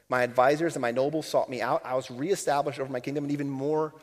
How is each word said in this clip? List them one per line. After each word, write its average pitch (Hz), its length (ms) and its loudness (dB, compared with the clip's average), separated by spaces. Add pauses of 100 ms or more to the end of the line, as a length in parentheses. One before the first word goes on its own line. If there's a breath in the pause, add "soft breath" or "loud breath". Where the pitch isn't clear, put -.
My 127 140 2
advisors 139 520 4
and 139 80 -4
my 120 80 2
nobles 143 360 0
sought - 220 2
me 123 140 -4
out. 147 220 0
I 127 100 -4
was 131 160 -2
reestablished 143 720 0
over 135 120 -6
my 127 80 -4
kingdom, 143 240 -4
and 143 80 -2
even 143 160 -2
more 147 540 -2